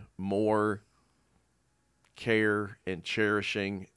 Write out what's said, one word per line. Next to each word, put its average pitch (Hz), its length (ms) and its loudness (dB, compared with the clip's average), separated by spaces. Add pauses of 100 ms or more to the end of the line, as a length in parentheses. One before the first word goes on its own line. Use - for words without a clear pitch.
(180)
more 104 640 0 (1300)
care 107 680 0
and 87 180 -6
cherishing 101 800 0 (100)